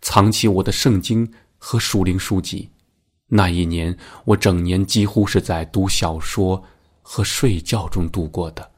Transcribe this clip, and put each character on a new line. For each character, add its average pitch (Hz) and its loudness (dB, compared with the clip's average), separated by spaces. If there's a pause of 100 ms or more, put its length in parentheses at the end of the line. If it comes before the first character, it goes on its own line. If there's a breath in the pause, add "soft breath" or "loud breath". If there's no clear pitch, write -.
藏 104 4
起 113 2
我 95 2
的 101 -2
圣 107 2
经 113 -2 (260 loud breath)
和 - -4
属 104 0
灵 92 0
书 95 -2
籍。 92 -10 (640)
那 101 4
一 87 2
年， 82 -4 (280 loud breath)
我 104 4
整 95 2
年 92 0
几 101 0
乎 104 2
是 98 0
在 82 -4
读 95 -2
小 82 0
说 95 -2 (400 soft breath)
和 - -6
睡 98 0
觉 95 -4
中 87 0
度 85 -4
过 82 -6
的。 - -18